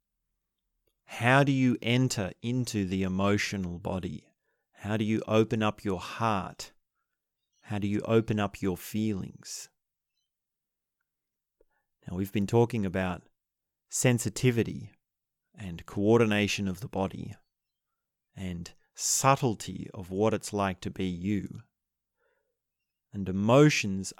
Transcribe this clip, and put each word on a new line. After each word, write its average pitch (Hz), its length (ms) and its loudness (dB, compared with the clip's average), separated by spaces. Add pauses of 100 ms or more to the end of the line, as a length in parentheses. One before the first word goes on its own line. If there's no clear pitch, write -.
(1040)
How 131 400 4
do 139 80 2
you 127 280 4
enter 120 600 2
into 120 420 -2
the 95 200 0
emotional 95 760 0
body? 90 480 -8 (460)
How 104 240 -4
do 107 80 2
you 110 200 0
open 110 380 2
up 107 220 -2
your 95 160 -2
heart? - 720 -4 (880)
How 104 180 -6
do 101 80 -2
you 101 140 0
open 113 400 2
up 101 200 -4
your 95 140 0
feelings? - 920 -6 (2250)
Now, 87 120 -8
we've 98 160 -4
been 104 120 0
talking 117 400 2
about 92 380 -4 (680)
sensitivity 113 1000 0 (640)
and 87 300 -12
coordination 104 840 2
of 90 120 -6
the - 80 -10
body 95 480 -6 (1000)
and 90 380 -10 (220)
subtlety - 1000 0
of 87 160 -12
what 104 240 2
it's - 180 -6
like 98 300 -2
to 95 80 -8
be 95 160 -4
you. 92 560 -4 (1500)
And 95 160 -6
emotions 101 920 4